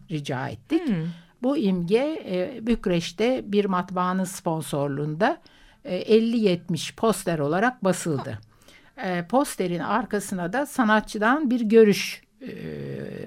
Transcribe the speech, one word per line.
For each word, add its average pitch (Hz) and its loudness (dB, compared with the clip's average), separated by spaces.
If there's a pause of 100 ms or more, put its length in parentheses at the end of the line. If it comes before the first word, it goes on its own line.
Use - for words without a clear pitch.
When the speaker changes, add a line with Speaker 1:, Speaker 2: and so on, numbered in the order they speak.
(120)
Speaker 1:
rica 143 -6
ettik. 311 -2
Speaker 2:
Hmm. 208 2 (480)
Speaker 1:
Bu 269 2
imge, 214 0
e, 190 -4
Bükreş'te 220 0
bir 202 2
matbaanın 185 -2
sponsorluğunda, 151 -2 (480)
e, 180 -6
elli 226 2
yetmiş 175 -2
poster 190 0
olarak 185 0
basıldı. 143 -2 (640)
E, 175 -2
posterin 190 0
arkasına 202 -2
da 277 0
sanatçıdan 220 2
bir 247 0
görüş, 214 6 (200)
e, 254 -14 (760)